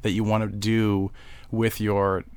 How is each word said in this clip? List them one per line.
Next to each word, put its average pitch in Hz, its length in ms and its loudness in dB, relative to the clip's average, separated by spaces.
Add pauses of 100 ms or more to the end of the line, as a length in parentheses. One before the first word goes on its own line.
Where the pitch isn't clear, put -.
that 107 100 0
you 107 120 0
want 107 200 2
to 104 60 -4
do 104 640 2 (400)
with 113 280 0
your, 98 440 2 (140)